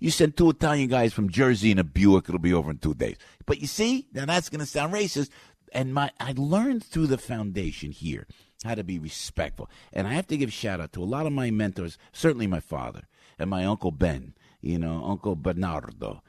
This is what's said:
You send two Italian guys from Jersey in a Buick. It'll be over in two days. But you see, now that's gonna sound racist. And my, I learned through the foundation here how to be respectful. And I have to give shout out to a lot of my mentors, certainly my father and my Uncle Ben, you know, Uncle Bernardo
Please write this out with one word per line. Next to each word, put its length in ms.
You 100
send 260
two 140
Italian 380
guys 240
from 180
Jersey 400
in 80
a 60
Buick. 440
It'll 100
be 140
over 180
in 80
two 160
days. 220
But 140
you 60
see, 460
now 140
that's 220
gonna 180
sound 260
racist. 380
And 200
my, 180
I 160
learned 480
through 240
the 100
foundation 720
here 360
how 100
to 100
be 140
respectful. 720
And 140
I 80
have 140
to 80
give 160
shout 280
out 140
to 80
a 20
lot 220
of 60
my 180
mentors, 480
certainly 340
my 140
father 420
and 120
my 140
Uncle 260
Ben, 440
you 180
know, 260
Uncle 320
Bernardo 920